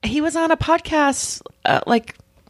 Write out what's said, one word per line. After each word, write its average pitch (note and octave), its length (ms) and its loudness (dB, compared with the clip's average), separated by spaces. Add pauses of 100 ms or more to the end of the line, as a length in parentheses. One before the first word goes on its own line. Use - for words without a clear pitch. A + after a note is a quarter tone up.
He B3 200 -2
was D#4+ 120 -2
on E4 160 0
a D#4+ 60 4
podcast, D4+ 840 0 (240)
uh, - 200 2
like, - 300 0 (340)